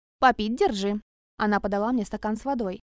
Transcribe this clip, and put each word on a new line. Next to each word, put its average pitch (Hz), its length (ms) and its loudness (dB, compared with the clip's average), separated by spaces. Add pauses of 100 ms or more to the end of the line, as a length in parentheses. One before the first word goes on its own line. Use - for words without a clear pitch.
(200)
Попить 233 360 4
держи". 208 460 0 (360)
Она 208 220 2
подала 202 320 -2
мне 226 140 0
стакан 214 320 -6
с - 80 -8
водой, 226 360 -4 (120)